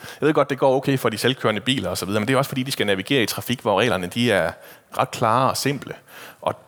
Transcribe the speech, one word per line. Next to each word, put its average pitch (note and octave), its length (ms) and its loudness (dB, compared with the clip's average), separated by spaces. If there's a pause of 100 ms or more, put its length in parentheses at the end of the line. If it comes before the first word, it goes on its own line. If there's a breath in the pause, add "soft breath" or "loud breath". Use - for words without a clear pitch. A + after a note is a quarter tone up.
(200 loud breath)
Jeg C#3 60 2
ved D#3 80 4
godt, C#3+ 160 2
det C3 80 -4
går C3+ 180 4
okay C3+ 220 0
for A#2+ 100 0
de G#2+ 100 -4
selvkørende A#2+ 420 0
biler B2+ 300 -2
og F2 80 -4
så F#2 80 -6
videre, G#2 140 0
men G#2 80 -2
det C3+ 60 2
er B2 40 4
også C#3 100 0
fordi, B2+ 140 -4
de C#3 100 -4
skal G#2 140 -2
navigere G2+ 360 2
i G2+ 40 2
trafik, - 340 -4
hvor G2+ 200 2
reglerne, F#2 260 2
de A#2 260 2
er E2 200 2 (460 loud breath)
ret B2 120 0
klare A#2+ 400 2
og G2+ 60 -2
simple, - 380 -4 (460 loud breath)
og - 140 -4 (140)